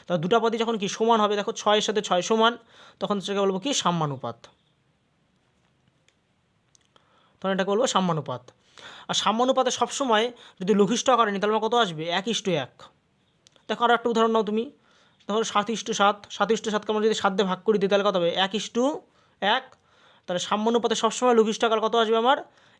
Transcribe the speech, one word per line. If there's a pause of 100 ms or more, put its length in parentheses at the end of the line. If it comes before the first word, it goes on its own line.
তাহলে
দুটা
পদই
যখন
কি
সমান
হবে,
দেখো
ছয়ের
সাথে
ছয়
সমান, (480)
তখন
সেটাকে
বলবো
কি?
সাম্যানুপাত। (3000)
তখন
এটাকে
বলবো
সাম্যানুপাত। (680)
আর
সাম্যানুপাতে
সবসময় (360)
যদি
লঘিষ্ঠ
আকারে
নিই,
তাহলে
আমার
কত
আসবে?
এক
is
to (140)
এক। (960)
দেখো,
আরও
একটা
উদাহরণ
নাও
তুমি। (640)
দেখো,
সাত
is
to
সাত, (140)
সাত
is
to
সাতকে
আমরা
যদি
সাত
দিয়ে
ভাগ
করি
দিই,
তাহলে
কত
হবে?
এক
is
to (580)
এক। (640)
তাহলে
সাম্যানুপাতে
সবসময়
লঘিষ্ঠ
আকার
কত
আসবে
আমার? (420)